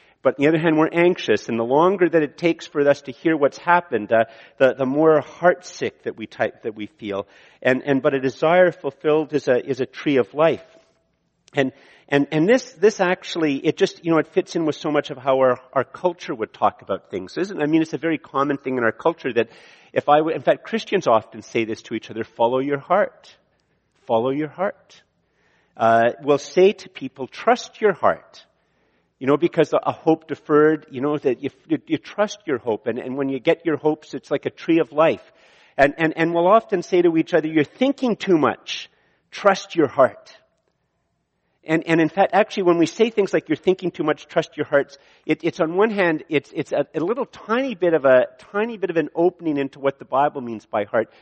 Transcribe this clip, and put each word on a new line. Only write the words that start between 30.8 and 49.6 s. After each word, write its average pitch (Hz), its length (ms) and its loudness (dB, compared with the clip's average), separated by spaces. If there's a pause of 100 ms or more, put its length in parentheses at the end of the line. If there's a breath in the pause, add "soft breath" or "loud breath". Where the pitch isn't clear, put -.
you 131 100 -10
know, 147 180 -4
that 131 240 -2
if 139 120 -8 (120)
you, 156 200 -4
you 156 120 -4
trust - 480 -6
your 135 120 -4
hope, 110 280 -6
and, 117 120 -4
and 127 180 -10
when 139 140 -4
you 135 100 -6
get 165 260 -2
your 156 100 -2
hopes, 156 380 -4
it's - 160 -12
like 143 160 -4
a - 40 -4
tree - 280 -2
of 147 140 -2
life. 151 400 0 (440 soft breath)
And, 143 220 4
and, 160 180 0
and 165 180 0
we'll 170 120 2
often 208 360 2
say 180 200 0
to 170 140 2
each 160 160 -2
other, 156 160 0
"You're 156 160 0
thinking - 520 -2
too 185 200 0
much. - 540 -2 (400)
Trust - 440 0
your 156 140 2
heart." - 480 -2 (1300)
And, 160 220 -2
and 165 140 2
in 160 80 2
fact, 190 240 0
actually, 208 300 0
when 175 160 2
we 165 80 2
say 226 240 0
things 196 240 -2
like, 160 160 -2
"You're 151 60 0
thinking 185 340 -2
too - 140 -8
much, 151 220 -4
trust - 300 -4
your 147 80 -4
hearts," 143 320 -2 (300 soft breath)
it, 156 160 -2
it's 165 180 -4
on 165 160 -2
one 214 140 2
hand, 175 400 -2
it's, 143 240 -2
it's - 180 -6
a, 143 220 -2
a 156 60 -4
little 220 260 -4
tiny 247 480 -6
bit 175 180 0
of 143 140 2
a, 127 200 6 (120)
tiny 220 400 -6
bit 180 100 -6
of 170 80 -4
an 156 180 -2
opening 170 440 -2
into 139 200 -6